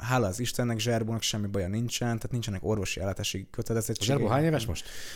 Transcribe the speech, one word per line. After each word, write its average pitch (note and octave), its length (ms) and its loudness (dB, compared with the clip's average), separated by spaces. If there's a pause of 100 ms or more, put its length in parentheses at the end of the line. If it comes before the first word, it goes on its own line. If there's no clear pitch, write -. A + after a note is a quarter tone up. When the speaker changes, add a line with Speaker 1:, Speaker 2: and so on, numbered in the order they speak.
Speaker 1:
hála A#2+ 260 4
az F#2+ 120 -2
Istennek, A#2+ 400 0
zserbónak A2+ 420 0
semmi G#2 260 0
baja G2 200 0
nincsen, A#2 400 0
tehát A2+ 240 -2
nincsenek G#2+ 320 -2
orvosi G#2 360 0
ellátási G2 520 -2
kötelezettségei. A2+ 640 0
Speaker 2:
A - 40 4
zserbó A2 140 2
hány C#3+ 100 4
éves D3+ 220 2
most? - 200 -4 (300)